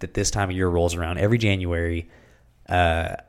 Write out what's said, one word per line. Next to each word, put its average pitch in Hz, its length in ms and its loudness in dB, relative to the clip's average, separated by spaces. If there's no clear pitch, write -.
that 92 140 -10
this 101 160 -2
time 101 200 -2
of 92 60 -4
year 92 120 2
rolls 85 280 2
around, 87 220 -4
every 107 200 4
January, 85 720 -2
uh, 85 480 2